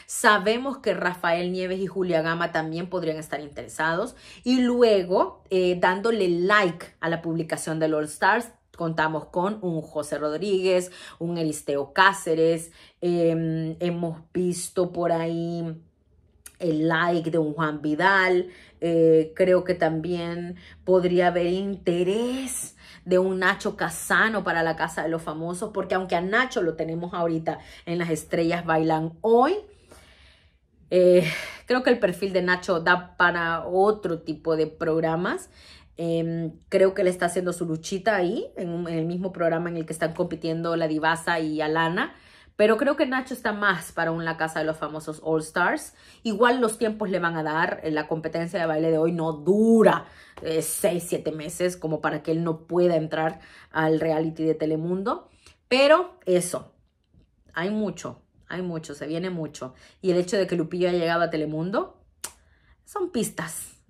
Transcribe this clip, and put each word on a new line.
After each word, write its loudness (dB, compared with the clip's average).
Sabemos 2
que 0
Rafael -2
Nieves -4
y -2
Julia 0
Gama -2
también -4
podrían -4
estar -8
interesados. -4
Y 2
luego, 4
eh, 2
dándole 2
like 2
a -2
la -2
publicación -4
del 2
All 0
Stars, 0
contamos -2
con -2
un -2
José -6
Rodríguez, 0
un -4
Aristeo -4
Cáceres, 2
em, 0
hemos -4
visto -2
por -2
ahí -4
el 0
like 0
de 2
un 0
Juan -2
Vidal, 4
eh, 4
creo 4
que -2
también -2
podría 4
haber 2
interés -2
de 4
un 0
Nacho 0
Casano 0
para 0
la 0
Casa -4
de -2
los -2
Famosos, -8
porque -2
aunque -2
a 0
Nacho 0
lo 0
tenemos -6
ahorita -2
en -4
Las -2
Estrellas -2
Bailan 0
Hoy, 4
eh, 8
creo 0
que 4
el 4
perfil 0
de 2
Nacho 0
da 0
para 0
otro 0
tipo -4
de 0
programas. -2
Em, -2
creo 4
que 0
le 4
está -2
haciendo -2
su -6
luchita -2
ahí, -2
en -6
un, -6
en -4
el -2
mismo -6
programa 0
en -6
el -6
que -10
están -4
compitiendo -4
La 0
Divasa 0
y -2
Alana. 0
Pero 4
creo 0
que 0
Nacho -4
está -4
más 0
para -2
un -4
La -2
Casa -2
de -2
los -2
Famosos -10
All 2
Stars. -2
Igual 4
los 0
tiempos -2
le 0
van -2
a -2
dar. -2
Eh, -4
la -2
competencia -4
de 0
Baile 0
de 2
Hoy 2
no -2
dura, 4
eh, -2
seis, -2
siete -4
meses -4
como -4
para -2
que -4
él 0
no -4
pueda 4
entrar -2
al 2
reality -2
de 2
Telemundo. -4
Pero 4
eso, -2
hay -2
mucho, -6
hay -8
mucho, -8
se -10
viene -4
mucho. -8
Y 0
el 0
hecho 0
de 2
que -4
Lupillo 0
haya 2
llegado 2
a 0
Telemundo -4
son -6
pistas, -6